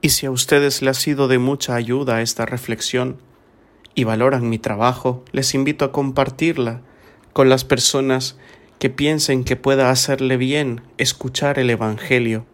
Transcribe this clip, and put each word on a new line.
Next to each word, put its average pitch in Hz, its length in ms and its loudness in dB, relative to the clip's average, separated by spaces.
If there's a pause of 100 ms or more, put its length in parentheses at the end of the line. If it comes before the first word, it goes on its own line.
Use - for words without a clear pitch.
Y 156 100 2
si - 160 0
a 135 40 -2
ustedes 139 520 2
les 131 140 2
ha - 40 -4
sido 143 260 0
de 127 120 4
mucha 131 360 -2
ayuda 120 480 -2
esta 117 240 -4
reflexión 127 720 -4 (760)
y 135 100 0
valoran 120 440 2
mi 113 100 -2
trabajo, 123 760 -2
les 135 220 -2
invito 143 300 0
a 135 80 -4
compartirla 135 920 -2 (500)
con 135 160 4
las 131 160 4
personas 131 760 0 (400)
que 131 120 0
piensen 143 520 0
que 127 140 -2
pueda 135 340 4
hacerle 131 460 0
bien 127 460 -2 (160)
escuchar 135 600 -2
el 123 120 2
Evangelio 113 840 -2